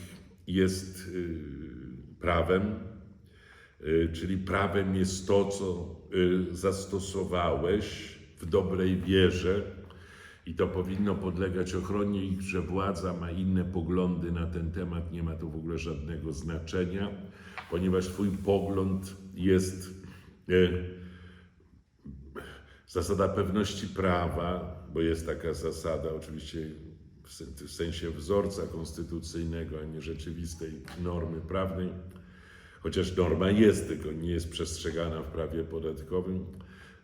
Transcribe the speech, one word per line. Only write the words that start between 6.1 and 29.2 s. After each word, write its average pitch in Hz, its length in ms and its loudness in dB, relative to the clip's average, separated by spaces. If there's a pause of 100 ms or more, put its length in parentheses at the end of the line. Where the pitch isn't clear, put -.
y, 90 420 4
zastosowałeś 92 1600 0 (240)
w - 60 -10
dobrej 92 520 4
wierze 90 640 6 (840)
i 87 80 -8
to 92 140 4
powinno 95 480 0
podlegać 90 600 0
ochronie 101 500 0
i 95 160 -2
że 95 200 -2
władza 92 520 -2
ma 85 180 -4
inne 92 340 2
poglądy 87 680 0
na 82 160 0
ten 82 240 -2
temat, 85 400 -4
nie 85 120 -4
ma 82 120 -2
to 82 120 -6
w 78 80 -8
ogóle 80 220 -4
żadnego 78 560 -4
znaczenia, 87 760 -2 (640)
ponieważ 92 360 4
twój 98 220 0
pogląd 95 880 2 (180)
jest, 92 580 4 (560)
y, 90 340 6 (2000)
zasada 92 420 2
pewności 98 580 0
prawa, 87 880 0 (180)
bo 80 80 0
jest 82 240 2
taka 80 280 -2
zasada, 80 600 -4
oczywiście 78 580 -8 (520)
w - 100 -20
sen-, - 340 -12
w - 40 -14
sensie 85 380 -4
wzorca 90 580 0
konstytucyjnego, 82 1120 -6